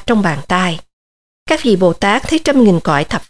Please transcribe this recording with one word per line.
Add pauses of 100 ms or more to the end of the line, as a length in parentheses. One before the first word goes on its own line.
trong
bàn
tay. (680)
Các
vị
Bồ
Tát
thấy
trăm
nghìn
cõi
thập